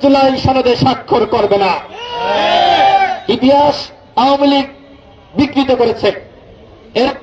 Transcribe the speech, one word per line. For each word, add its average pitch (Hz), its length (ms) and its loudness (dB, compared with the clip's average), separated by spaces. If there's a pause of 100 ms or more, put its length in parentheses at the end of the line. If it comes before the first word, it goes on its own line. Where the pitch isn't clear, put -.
জুলাই 269 360 2
সনদে 254 380 0
স্বাক্ষর 247 500 -2
করবে 202 320 0
না। 190 160 0 (1500)
ইতিহাস 277 640 0 (240)
আওয়ামী 277 320 2
লীগ 277 180 0 (720)
বিকৃত 277 360 0
করেছে, 233 400 0 (800)
এর 254 160 0 (140)